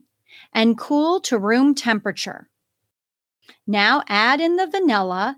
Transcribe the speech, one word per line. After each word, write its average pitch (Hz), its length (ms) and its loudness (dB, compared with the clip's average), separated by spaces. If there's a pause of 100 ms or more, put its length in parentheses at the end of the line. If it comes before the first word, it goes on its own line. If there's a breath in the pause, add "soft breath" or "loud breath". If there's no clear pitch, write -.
(520 loud breath)
and 226 260 2
cool 311 440 0
to - 140 -4
room 240 380 2
temperature. - 760 -6 (1160 soft breath)
Now 208 400 2
add 226 340 2
in 330 140 2
the 370 140 0
vanilla 220 680 0